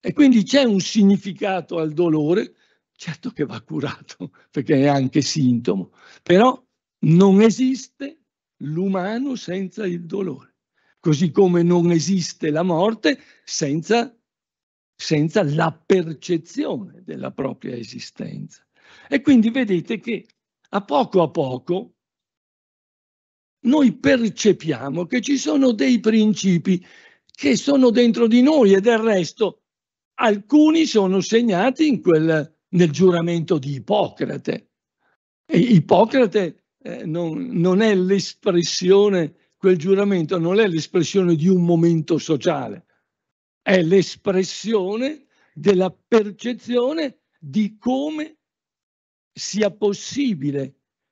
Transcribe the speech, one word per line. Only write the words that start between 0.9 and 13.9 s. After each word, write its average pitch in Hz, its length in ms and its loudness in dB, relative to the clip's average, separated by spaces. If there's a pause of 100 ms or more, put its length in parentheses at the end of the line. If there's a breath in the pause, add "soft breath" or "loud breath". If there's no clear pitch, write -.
al 160 140 -4
dolore, 160 640 0 (380)
certo - 380 -14
che - 140 -6
va 113 160 -12
curato, - 720 -12 (120 soft breath)
<laughs> - 80 -20
perché 135 320 -2
è 143 40 2
anche 139 340 0
sintomo, 120 720 -2 (300 soft breath)
però 220 400 2 (380)
non 190 420 4
esiste 262 800 -4 (400)
l'umano 196 760 -4
senza 190 520 -8
il 175 200 -6
dolore, 175 480 -10 (460)
così 151 300 0
come 180 320 4
non 175 280 4
esiste 165 600 -2
la 151 120 -2
morte 190 560 0 (260 soft breath)
senza, 165 720 -4 (760)